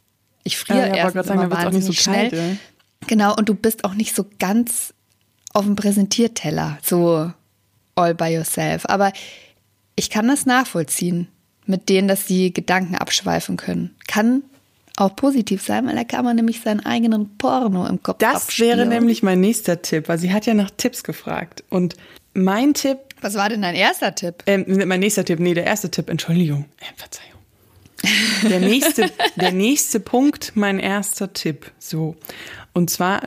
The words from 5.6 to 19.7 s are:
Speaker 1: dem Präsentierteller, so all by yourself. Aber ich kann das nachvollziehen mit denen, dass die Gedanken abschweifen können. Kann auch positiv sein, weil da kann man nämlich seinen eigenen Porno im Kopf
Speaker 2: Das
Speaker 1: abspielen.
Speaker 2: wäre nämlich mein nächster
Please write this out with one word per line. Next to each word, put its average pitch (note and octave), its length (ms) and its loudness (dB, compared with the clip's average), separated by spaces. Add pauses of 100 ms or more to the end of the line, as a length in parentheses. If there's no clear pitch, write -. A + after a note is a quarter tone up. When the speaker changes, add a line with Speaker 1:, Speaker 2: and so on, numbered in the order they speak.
Speaker 1:
dem G#3 100 2
Präsentierteller, G3+ 1040 0
so E3+ 480 2 (680)
all E3+ 200 2
by E3+ 120 -2
yourself. D#3+ 580 -2
Aber G3 260 2 (840)
ich - 120 -4
kann A3 200 0
das C#4+ 160 2
nachvollziehen F3 840 0 (400)
mit F#3+ 220 0
denen, G3 180 4
dass G3 180 0
die F#3 280 2
Gedanken F3+ 420 -2
abschweifen - 640 -2
können. F3 360 -6 (140)
Kann A#3+ 360 2 (520)
auch G3 200 0
positiv B3+ 460 0
sein, G#3+ 240 -2
weil - 100 -2
da A#3+ 100 -2
kann B3 200 -4
man A#3 120 2
nämlich A3+ 240 0
seinen G#3+ 240 -2
eigenen A3+ 520 0
Porno A#3+ 480 0
im F#3 160 -2
Kopf - 180 -6
Speaker 2:
Das A#3+ 160 4
Speaker 1:
abspielen. A#3 440 2
Speaker 2:
wäre A#3+ 80 2
nämlich A#3 360 2
mein F#3 180 4
nächster F#3 400 0